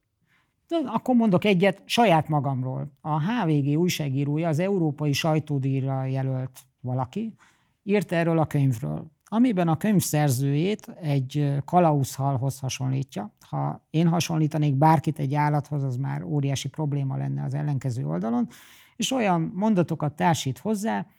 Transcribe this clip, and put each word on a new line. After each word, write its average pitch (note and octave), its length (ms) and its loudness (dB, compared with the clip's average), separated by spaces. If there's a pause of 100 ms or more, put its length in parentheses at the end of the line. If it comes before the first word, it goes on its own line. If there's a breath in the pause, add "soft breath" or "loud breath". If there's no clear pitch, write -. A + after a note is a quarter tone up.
(680)
De E4+ 80 -4 (100)
akkor A3+ 300 0
mondok G#3+ 300 4
egyet F#3+ 400 4
saját F3 420 4
magamról. C#3 640 -2 (100)
A D#3 200 -2
H G#3+ 240 0
V D#3+ 40 2 (120)
G C#3+ 160 2
újságírója D3 680 0
az D3+ 120 2
Európai D#3+ 540 0
Sajtódíjra C3+ 920 0
jelölt C3 540 -4 (220)
valaki, B2+ 520 -4 (520 soft breath)
írt G3 260 0
erről E3 280 2
a D3+ 60 2
könyvről, C#3+ 680 -2 (140)
amiben G#3 420 2
a D#3+ 100 2
könyv G3+ 240 2
szerzőjét D3 840 0 (140)
egy, C#3+ 360 -2
ö, C#3+ 280 0
kalauzhalhoz C#3 960 2
hasonlítja. C3+ 720 -6 (160)
Ha C#3+ 400 -6
én E3 180 2
hasonlítanék D#3 680 0
bárkit D#3 440 4
egy C#3+ 160 -2
állathoz, D3 480 0
az C3 120 -4
már C#3 280 -6
óriási C#3 460 -2
probléma C#3 480 -4
lenne C#3 260 -4
az C3+ 100 -6
ellenkező C#3 540 -4
oldalon, A3+ 400 -2 (480 loud breath)
és A3 160 -4
olyan F#3 440 0
mondatokat F3 580 0
társít D#3 440 0
hozzá, G#3 480 -4 (140 soft breath)